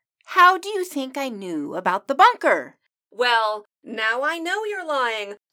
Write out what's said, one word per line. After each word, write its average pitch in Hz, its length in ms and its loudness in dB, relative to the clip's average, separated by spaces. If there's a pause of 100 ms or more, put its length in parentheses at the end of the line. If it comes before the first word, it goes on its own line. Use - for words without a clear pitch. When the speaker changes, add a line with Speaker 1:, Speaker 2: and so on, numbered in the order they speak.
(260)
Speaker 1:
How 359 340 6
do 381 100 -12
you 381 160 -4
think 262 320 -8
I 277 120 -4
knew 180 440 -8
about 185 340 -2
the 277 60 -2
bunker? 269 640 4 (340)
Speaker 2:
Well, 220 560 0 (180)
now 220 380 -2
I 311 160 -4
know 370 280 -4
you're 392 200 -8
lying. 226 520 -4 (160)